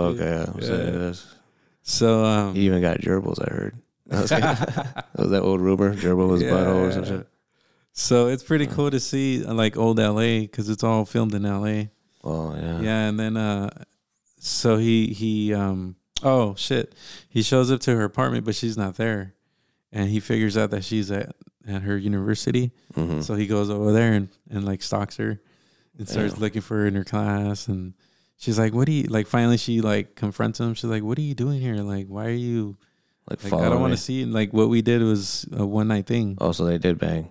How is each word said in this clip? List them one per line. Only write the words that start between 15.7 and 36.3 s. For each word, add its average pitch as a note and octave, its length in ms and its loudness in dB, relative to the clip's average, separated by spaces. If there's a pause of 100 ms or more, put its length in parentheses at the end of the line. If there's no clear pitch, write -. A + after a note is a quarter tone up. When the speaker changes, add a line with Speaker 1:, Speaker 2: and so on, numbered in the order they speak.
Speaker 2:
oh, B2 320 2
shit. - 380 -2 (360)
He A2+ 120 2
shows B2+ 300 4
up B2+ 100 2
to B2 140 2
her A2 80 2
apartment, A#2 400 0
but A2 120 -2
she's A2+ 220 -4
not G2 200 -4
there. G#2 360 -4 (600)
And G2+ 160 -2
he G#2+ 100 0
figures A2 380 0
out G#2+ 140 2
that G2+ 120 -4
she's G#2 260 -2
at G2+ 240 -6 (340)
at G2 160 -4
her G2+ 140 -2
university. G#2+ 720 0 (240)
Speaker 1:
Mm-hmm. D#2+ 260 -2
Speaker 2:
So G#2 140 -6
he G2+ 120 -2
goes G#2 220 0
over G#2 220 0
there A2+ 220 6
and, G2+ 160 2 (200)
and, G2+ 160 -6
like, G2 160 -4
stalks G2+ 360 -4
her A2 240 -4 (560)
and G2+ 100 -10
starts G#2 260 -2
Speaker 1:
Damn. G2 80 -10
Speaker 2:
looking G#2 200 -2
for A2 160 -4
her G#2 100 2
in G2 80 0
her G2 80 -2
class. G2+ 640 -2
And F#2 260 -6 (440)
she's A2+ 220 -2
like, A2 140 2
"What B2+ 120 2
do D#3 60 2
you," D3 120 0
like, A2 240 0
finally A#2 300 4
she, A2+ 240 0
like, G#2 340 -2
confronts A2 440 -4
him. A#2 140 -2
She's A#2 160 -6
like, G#2+ 140 -2
"What A#2 140 -4
are D3+ 40 -2
you C#3+ 140 -4
doing C3+ 260 -2
here? A#2+ 140 -2
Like, G2 320 -4
why G2+ 200 -8
are - 40 -2
you, A#2 460 -4 (520)
Speaker 1:
Like, - 140 -8
Speaker 2:
like, G2 100 -4
I F2 40 4
don't - 80 2
Speaker 1:
following - 160 4
Speaker 2:
wanna B2+ 120 2
Speaker 1:
me? A#2 40 2
Speaker 2:
see," C3 280 -4
like, A2 280 0
what A2 160 6
we A#2 120 4
did A#2 200 4
was G#2+ 500 0
a G#2+ 140 0
one G#2+ 220 2
night G#2 200 0
thing. G#2+ 340 0